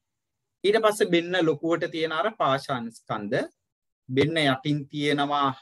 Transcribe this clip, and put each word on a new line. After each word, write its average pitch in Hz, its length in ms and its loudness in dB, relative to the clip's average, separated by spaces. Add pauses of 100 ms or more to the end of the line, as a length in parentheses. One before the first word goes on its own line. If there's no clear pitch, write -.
(640)
ඊට 202 140 4
පස්සේ 208 320 2
බෙන්න 175 300 0
ලොකුවට 165 500 0
තියෙන 160 220 -4
අර 165 200 0
පාෂාණ 135 580 -2
ස්කන්ධ, 117 600 -6 (580)
බෙන්න 143 320 0
යටින් 147 440 0
තියෙනවා 143 640 0 (140)